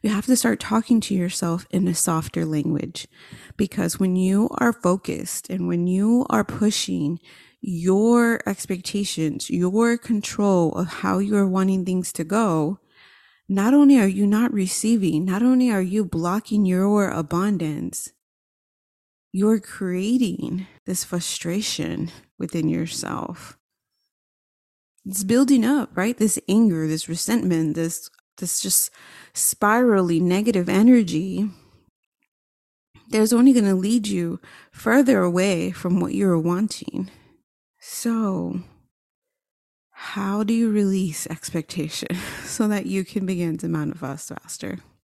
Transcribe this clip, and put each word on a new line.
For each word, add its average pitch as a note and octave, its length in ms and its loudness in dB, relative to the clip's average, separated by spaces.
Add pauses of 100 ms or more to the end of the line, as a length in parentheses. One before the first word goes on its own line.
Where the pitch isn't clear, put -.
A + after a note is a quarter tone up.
You G#3+ 80 -2
have G#3 160 -2
to B3+ 100 4
start A#3 240 0
talking A3+ 420 0
to - 120 -6
yourself F3 560 -4
in F#3+ 180 0
a F3 60 0
softer E3 500 -2
language, D#3 640 -4 (500)
because F#3 420 -2
when F#3 160 0
you F#3+ 420 2
are A#3 160 2
focused - 800 -4
and F3+ 160 -4
when F3 180 -2
you G#3+ 460 2
are G#3+ 120 2
pushing F3 760 -2 (420)
your G#3+ 880 2
expectations, F#3 1040 -4
your G#3+ 460 2
control G3+ 760 0
of - 160 -4
how F#3+ 320 -2
you G3+ 160 -2
are G3 120 2
wanting F#3+ 380 0
things F#3 280 -2
to E3+ 100 -6
go, F3+ 560 0 (680)
not G3 280 2
only C#4+ 240 8
are G3 80 6
you G3 180 2
not A3 260 2
receiving, F#3+ 720 0
not F#3+ 200 0
only B3+ 260 4
are G3 120 2
you G3 220 0
blocking F#3 640 -2
your G3 440 2
abundance, E3+ 1000 -4 (1200)
you're G#3 280 2
creating F#3+ 1040 -4 (220)
this F#3 160 -6
frustration E3+ 1080 -6 (300)
within E3 280 -4
yourself. - 920 -6 (1500)
It's G3 180 -6
building B3 400 4
up, B3+ 320 0
right? A3 220 -2
This G#3+ 300 0
anger, F#3 400 4
this D#3 200 -4
resentment, E3+ 680 0
this, E3 340 -6 (280)
this - 240 -6
just - 280 -2 (440)
spirally G#3 840 2
negative F#3 480 2
energy, F#3+ 840 4 (1600)
there's A3 240 2
only B3 200 8
gonna G3+ 220 4
lead G#3 320 0
you F3 320 -4 (320)
further A#3 500 4
away F3+ 500 0
from F3 280 -2
what - 140 -2
you're F#3+ 260 2
wanting. F#3 720 -4 (680)
So, F#3 840 -4 (1300)
how G3+ 520 -4
do A3 100 0
you A3+ 180 2
release G3 560 0
expectation E3 880 -6 (140)
<laughs> - 140 -14
so - 240 -2
that G#3 180 -2
you F#3+ 200 -2
can F#3+ 200 -6
begin F3 340 -2
to F3 80 -6
manifest D3+ 600 -6
faster? - 500 -12 (260)